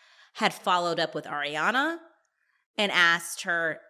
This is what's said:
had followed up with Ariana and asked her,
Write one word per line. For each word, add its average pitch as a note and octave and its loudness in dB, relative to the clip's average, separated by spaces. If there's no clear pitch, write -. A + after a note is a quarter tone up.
had G3+ 0
followed F3 0
up D#3+ 0
with D3+ -6
Ariana F3 0
and G3+ 0
asked E3+ 2
her, E3 -2